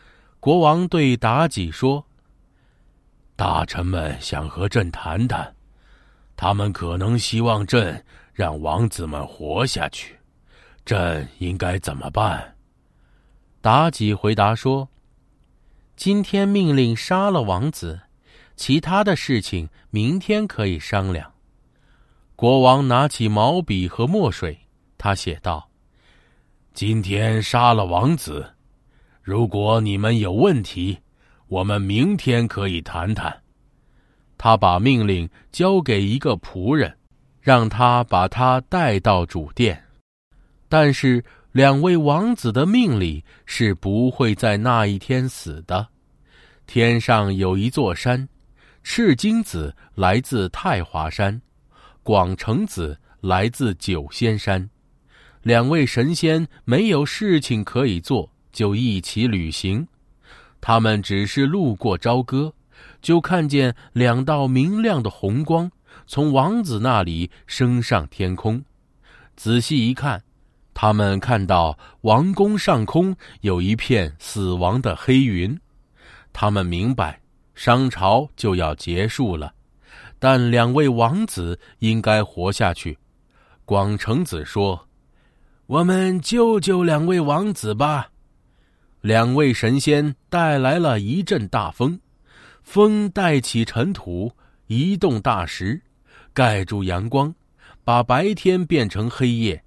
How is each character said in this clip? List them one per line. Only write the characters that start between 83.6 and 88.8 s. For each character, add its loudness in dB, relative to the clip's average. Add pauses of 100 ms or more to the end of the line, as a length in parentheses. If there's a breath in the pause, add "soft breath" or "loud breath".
广 0
成 -2
子 -8
说 -4 (800)
：“我 0
们 0
救 2
救 0
两 2
位 2
王 0
子 -6
吧。” -2 (880)